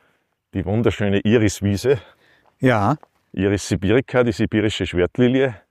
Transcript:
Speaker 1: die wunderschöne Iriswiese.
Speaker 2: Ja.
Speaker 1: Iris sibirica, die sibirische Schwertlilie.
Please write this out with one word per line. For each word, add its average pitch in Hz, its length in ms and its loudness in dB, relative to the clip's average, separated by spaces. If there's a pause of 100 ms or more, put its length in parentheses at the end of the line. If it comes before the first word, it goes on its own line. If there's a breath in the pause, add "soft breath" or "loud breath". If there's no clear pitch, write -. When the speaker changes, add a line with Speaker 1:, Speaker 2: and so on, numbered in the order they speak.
(560)
Speaker 1:
die 90 100 -4
wunderschöne 104 540 0
Iriswiese. 107 800 0 (600 soft breath)
Speaker 2:
Ja. 120 360 2 (380)
Speaker 1:
Iris 101 340 -2
sibirica, 110 560 0
die 117 80 0
sibirische 104 560 -2
Schwertlilie. 123 680 0 (160)